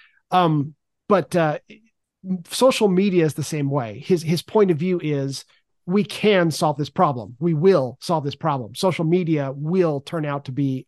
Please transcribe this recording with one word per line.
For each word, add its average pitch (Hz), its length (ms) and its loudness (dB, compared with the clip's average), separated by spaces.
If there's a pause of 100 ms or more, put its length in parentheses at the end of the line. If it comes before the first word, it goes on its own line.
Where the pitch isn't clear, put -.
(300)
Um, 156 440 2 (340)
but, 190 260 2
uh, 160 260 0 (880)
social 247 400 2
media 180 360 2
is 151 100 0
the 156 80 -6
same 139 280 -4
way. 117 300 -4
His, 170 220 0
his 165 200 -2
point 202 280 2
of 165 60 0
view 175 260 -2
is, 139 420 -4 (420)
we 190 180 0
can 185 460 2
solve 151 260 -2
this 147 140 -4
problem. 123 480 -2
We 170 160 0
will 147 480 2
solve 160 200 -2
this 139 120 -6
problem. 127 400 -4
Social 175 320 -2
media 160 500 0
will 156 460 0
turn 156 240 -6
out 143 180 -6
to 135 80 -10
be 131 360 -2